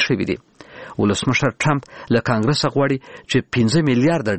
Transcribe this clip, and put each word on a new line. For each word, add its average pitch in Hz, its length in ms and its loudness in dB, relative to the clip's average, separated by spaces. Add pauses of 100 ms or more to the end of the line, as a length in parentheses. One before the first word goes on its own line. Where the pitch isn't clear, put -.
شوي 98 260 0
دي. - 60 -2 (640)
ولسمشر 110 540 0 (100)
ټرمپ 143 200 0 (320)
له 113 140 2
کانګرسه 123 460 0
غواړي 139 240 0 (320)
چې 131 80 2 (160)
پنځه 123 340 2
میلیارده 127 500 2